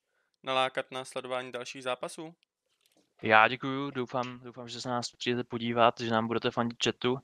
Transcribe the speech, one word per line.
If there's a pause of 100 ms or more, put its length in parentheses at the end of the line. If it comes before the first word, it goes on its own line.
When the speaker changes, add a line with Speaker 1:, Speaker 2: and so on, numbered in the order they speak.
(420)
Speaker 1:
nalákat
na
sledování
dalších
zápasů? (880)
Speaker 2:
Já
děkuju,
doufám,
doufám,
že
se
na
nás
přijdete
podívat,
že
nám
budete
fandit
chatu